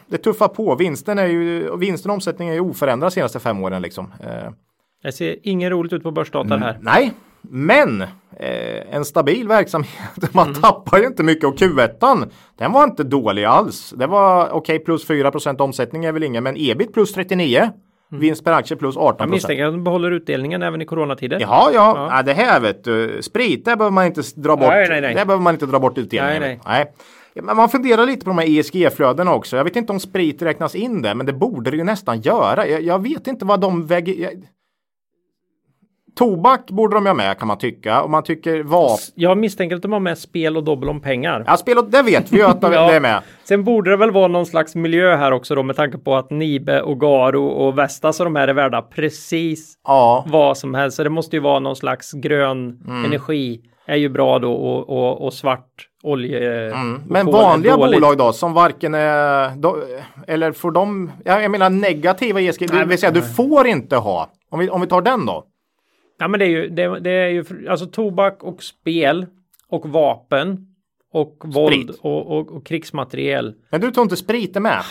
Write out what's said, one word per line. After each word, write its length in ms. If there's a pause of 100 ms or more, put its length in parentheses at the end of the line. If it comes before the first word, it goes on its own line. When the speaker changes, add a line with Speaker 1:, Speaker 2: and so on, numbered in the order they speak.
Speaker 1:
det 100
tuffar 300
på. 280
Vinsten 440
är 80
ju, 420
och 120
vinsten 300
och 20
omsättningen 380
är 40
ju 140
oförändrad 420
de 20
senaste 260
fem 240
åren, 180
liksom. 380
Eh. 320 (520)
Speaker 2:
Det 80
ser 320
inget 280
roligt 220
ut 100
på 80
börsdata 440
Speaker 1:
Mm, 60
Speaker 2:
här. 200
Speaker 1:
nej, 320 (280)
men, 600 (380)
eh, 560
en 100
stabil 420
verksamhet. 420 (240)
<laughs> 200
Man 160
Speaker 2:
Mm. 120
Speaker 1:
tappar 380
ju 60
inte 180
mycket. 220
Och 120
Q 220
ettan, 500 (280)
den 140
var 120
inte 200
dålig 400
alls. 540
Det 100
var 440
okej, 280
plus 280
fyra 240
procent 300
omsättning 440
är 60
väl 120
ingen, 200
men 140
ebit 360
plus 200
trettionio, 560 (420)
Speaker 2:
Mm. 100
Speaker 1:
vinst 220
per 80
aktie 260
plus 200
arton 100
procent. 140
Speaker 2:
Jag 80
misstänker 360
att 80
de 100
behåller 280
utdelningen 520
även 180
i 40
coronatider. 540
Speaker 1:
Jaha, 340
ja. 220
Speaker 2:
Ja. 220
Speaker 1:
Ja, 60
det 100
här, 260
vet 240
du. 380
Sprit, 440
där 100
behöver 180
man 120
inte 140
s-, 140
dra 220
bort, 140
Speaker 2:
Nej, 200
nej, 120
nej. 140
Speaker 1:
där 100
behöver 180
man 120
inte 100
dra 140
bort 180
utdelningen. 440
Speaker 2:
Nej, 240
nej. 200 (500)
Speaker 1:
Nej. 100
Men 120
man 120
funderar 360
lite 200
på 40
de 80
här 120
E 100
S 120
G-flödena 600
också. 240
Jag 60
vet 120
inte 180
om 60
sprit 420
räknas 340
in 260
där, 140
men 100
det 80
borde 380
det 60
ju 60
nästan 380
göra. 460
Jag, 140
jag 220
vet 240
inte 180
vad 160
de 260
väger, 260
jag, 180 (1800)
tobak 560
borde 240
de 100
ha 80
med, 260
kan 80
man 100
tycka. 440
Och 80
man 140
tycker 400
vad 300
Speaker 2:
S-, 220
jag 220
misstänker 380
att 60
de 120
har 60
med 180
spel 400
och 60
dobbel 260
om 120
pengar. 460
Speaker 1:
Ja, 100
spel 200
och, 120
det 120
vet 300
vi 60
ju 60
att 180
de, 120
Speaker 2:
<laughs> 0
Ja. 140
Speaker 1:
det 80
är 40
med. 220 (220)
Speaker 2:
Sen 200
borde 260
det 80
väl 140
vara 160
någon 180
slags 300
miljö 400
här 160
också 240
då, 80
med 120
tanke 220
på 180
att 160
Nibe 500
och 180
Garo 460
och 320
Vestas 420
och 60
de 100
här 120
är 60
värda 280
precis 920 (140)
Speaker 1:
Ja. 400
Speaker 2:
vad 300
som 160
helst. 240
Så 60
det 60
måste 260
ju 40
vara 200
någon 160
slags 380
grön 760
Speaker 1:
Mm. 180
Speaker 2:
energi. 560 (240)
Är 100
ju 140
bra 300
då 140
och, 360
och, 360
och 80
svart 540 (160)
olje 680
Speaker 1:
Mm. 240
Speaker 2:
och 60 (100)
Speaker 1:
Men 140
Speaker 2:
kol 100
är 60
Speaker 1:
vanliga 360
Speaker 2:
dåligt. 240
Speaker 1:
bolag 160
då, 160
som 200
varken 400
är, 640
då, 220 (500)
eller 240
får 200
de, 400 (140)
ja, 160
jag 100
menar 180
negativa 720
E 60
S 120
G, 60
det 80
Speaker 2:
Nej, 80
Speaker 1:
vill 80
Speaker 2:
men 80
Speaker 1:
säga 140
du 100
får 460
inte 280
ha, 340 (220)
om 80
vi, 100
om 120
vi 60
tar 140
den 240
då. 180 (760)
Speaker 2:
Ja, 80
men 120
det 60
är 40
ju, 200
det, 300
det 120
är 160
ju 160
fr-, 260
alltså 160
tobak 580
och 200
spel 640 (440)
och 200
vapen 680 (560)
och 300
våld 300
Speaker 1:
Sprit. 280
Speaker 2:
och, 360
och, 140
och 140
krigsmateriel. 880 (160)
Speaker 1:
Men 120
du 100
tror 120
inte 140
sprit 380
är 40
med? 320